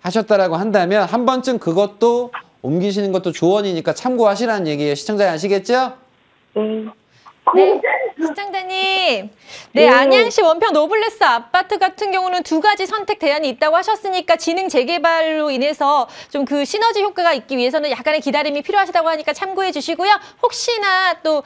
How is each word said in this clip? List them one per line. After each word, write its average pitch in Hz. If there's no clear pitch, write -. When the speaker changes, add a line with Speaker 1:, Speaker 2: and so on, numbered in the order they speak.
Speaker 1:
하셨다라고 190
한다면 196
한 233
번쯤 254
그것도 214
옮기시는 190
것도 185
조언이니까 175
참고하시라는 220
얘기예요. 147
시청자 202
아시겠죠? 202
Speaker 2:
네. 214
Speaker 3:
네, 381
시청자님. 370
네, 370
Speaker 2:
네. -
Speaker 3:
안양시 427
원평 339
노블레스 415
아파트 349
같은 381
경우는 370
두 320
가지 415
선택 415
대안이 302
있다고 302
하셨으니까 370
지능 339
재개발로 320
인해서 277
좀 277
그 285
시너지 415
효과가 359
있기 254
위해서는 277
약간의 302
기다림이 294
필요하시다고 370
하니까 302
참고해 381
주시고요. 320
혹시나 392
또 302